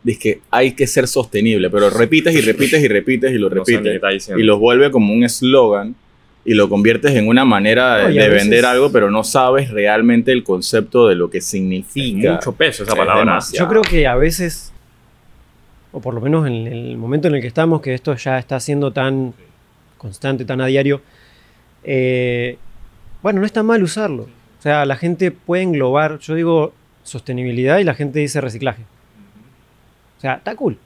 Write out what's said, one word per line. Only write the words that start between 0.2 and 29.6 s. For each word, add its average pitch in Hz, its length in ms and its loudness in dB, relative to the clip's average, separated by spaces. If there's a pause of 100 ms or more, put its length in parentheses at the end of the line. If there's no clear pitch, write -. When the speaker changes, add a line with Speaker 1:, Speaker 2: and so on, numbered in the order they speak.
Speaker 1:
hay 123 220 2
que 135 120 0
ser 127 220 0
sostenible, 107 640 0
pero 101 200 4
repites 156 460 2
y 139 60 4
repites 135 420 2
y 127 40 2
repites 123 440 0
y 123 60 -2
lo 98 120 0
Speaker 2:
No 92 160 -2
sé 120 60 0
ni 113 60 2
Speaker 1:
repites. 107 140 -2
Speaker 2:
qué 104 40 -2
está 98 140 -2
diciendo. 98 300 -4
Speaker 1:
Y 110 60 2
los 104 140 4
vuelve 123 320 4
como 107 220 2
un 117 100 4
eslogan 117 720 2 (500)
y 110 100 2
lo 101 120 4
conviertes 113 480 2
en 107 140 2
una 127 160 4
manera 113 580 2
Speaker 3:
No, 95 60 2
Speaker 1:
de, - 60 2
Speaker 3:
y - 40 4
a 107 40 6
Speaker 1:
de 104 60 4
vender 101 200 2 (120)
Speaker 3:
veces 123 40 2
Speaker 1:
algo, 127 260 2
pero 107 180 4
no 107 140 0
sabes 131 480 0
realmente 113 600 2
el 120 100 0
concepto 110 640 2
de 92 80 4
lo 85 140 -2
que 90 120 -6
significa. 98 920 -4
Speaker 2:
Es 85 40 0
mucho 120 180 -6
peso 139 300 -2
esa - 80 -4
Speaker 1:
Es - 60 0
Speaker 2:
palabra. 85 240 2
Speaker 1:
demasiado. - 440 0
Speaker 3:
Yo - 40 -6
creo 220 120 4
que 156 240 2
a 123 100 0
veces, 165 580 -2 (1200)
o 127 80 -12
por 120 120 -8
lo 117 60 -6
menos 151 280 0
en 117 200 -6
el 120 300 -10
momento 139 320 -2
en 147 60 0
el 131 60 -2
que 120 60 -10
estamos, 160 340 0
que 135 120 -6
esto 139 220 -6
ya 131 240 -4
está 127 200 -6
siendo 143 320 -2
tan 131 420 -4 (640)
constante, 127 460 -8
tan 127 160 -6
a 131 60 -2
diario, 139 360 0 (840)
eh, 127 720 -2 (640)
bueno, 196 180 -2
no 202 60 0
está 220 180 -2
mal 226 180 2
usarlo. 165 420 -4
O - 400 -20
sea, 147 220 0
la 135 120 -4
gente 170 340 -2
puede 175 320 -4
englobar, 151 560 0
yo 156 160 -8
digo 165 380 0 (300)
sostenibilidad 127 760 -2
y 196 60 0
la 151 80 0
gente 143 260 -4
dice 147 220 -2
reciclaje. 117 420 -8 (1300)